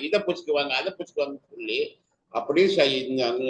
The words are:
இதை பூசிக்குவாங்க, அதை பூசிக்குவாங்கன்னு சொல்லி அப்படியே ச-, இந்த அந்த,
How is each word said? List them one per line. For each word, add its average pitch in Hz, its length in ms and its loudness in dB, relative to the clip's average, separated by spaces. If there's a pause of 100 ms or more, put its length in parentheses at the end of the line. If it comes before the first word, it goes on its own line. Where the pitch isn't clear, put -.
இதை 165 180 2
பூசிக்குவாங்க, 147 520 -2
அதை 165 200 -2
பூசிக்குவாங்கன்னு 139 580 -6
சொல்லி 117 300 -4 (540)
அப்படியே 151 320 2
ச-, 180 200 4 (140)
இந்த 131 260 -2
அந்த, 123 240 -2